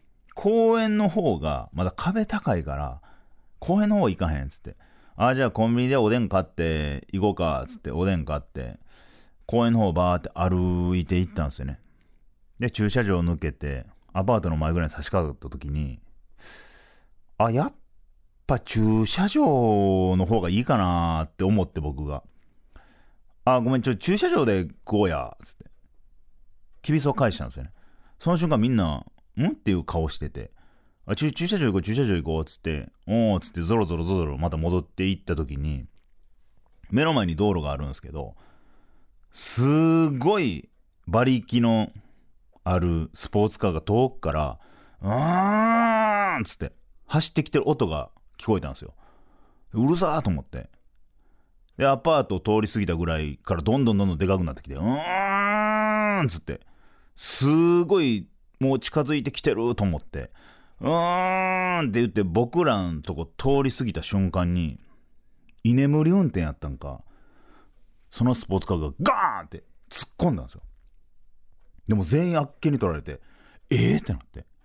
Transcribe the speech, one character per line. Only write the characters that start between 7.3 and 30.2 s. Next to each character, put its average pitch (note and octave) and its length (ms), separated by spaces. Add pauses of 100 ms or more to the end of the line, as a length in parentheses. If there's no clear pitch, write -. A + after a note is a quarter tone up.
う F#2 60
か」、 D2+ 320
つ - 80
っ - 20
て、 - 140
お E2 120
で F#2+ 120
ん D#2 80
買 D2 140
っ - 20
て、 B1 400 (640)
公 A#2 200
園 A#2 80
の A#2 40
方 G2+ 140
バ F2+ 240
ー - 20
っ - 20
て - 140
歩 F2+ 640
い E2+ 100
て F2+ 140
行 F2+ 100
っ - 20
た D#2+ 120
ん C#2 60
で - 20
す - 80
よ C2 60
ね。 C#2 120 (800)
で、 B2 140
駐 G#2+ 180
車 A#2 140
場 F#2+ 160
抜 E2+ 160
け D2+ 160
て、 C#2 340 (260)
ア F#2 120
パ A2+ 140
ー - 20
ト E2+ 100
の D#2+ 60
前 D#2 160
ぐ E2+ 80
ら D#2+ 60
い - 20
に - 20
差 D2+ 140
し - 60
掛 D#2+ 220
か C2+ 40
っ - 20
た C#2 100
時 - 200
に、 C#2+ 320 (1400)
「あ、 A2+ 140
や C#3 140
っ C#4+ 80 (720)
ぱ - 100
駐 A2 480
車 G3 220
場 G#2 880
の F#2 80
方 G#2+ 160
が F2 80
い F#2+ 100
い B2 60
か C3+ 120
な」 E2+ 540
っ - 0
て - 140
思 G2+ 180
っ E2+ 60
て、 - 120
僕 D2 240
が、 C#2+ 200 (1200)
「あ、 B2+ 160
ご A#2 100
め C3 80
ん、 A#2 40
ち C3 80
ょ、 A#2+ 40
駐 F3 220
車 F4+ 120
場 D#3+ 160
で F#2+ 220 (180)
食 - 100
お G#2 100
う F#2 40
や」、 C2+ 360
つ - 80
っ - 20
て。 - 120 (1160)
き - 80
び D#3 80
す C#3+ 100
を C#3 60
返 B2+ 160
し E2+ 80
た D2 60
ん A#1+ 60
で - 20
す C2 60
よ B1+ 40
ね。 C2 80 (480)
そ - 120
の F3+ 80
瞬 E3 100
間 D3 100
み A2 100
ん C3 60
な、 E2 320 (320)
「ん？」 C#3 80
っ G3+ 60
て - 180
い F#2 40
う E2+ 100
顔 D#2+ 240
し - 100
て C#2+ 120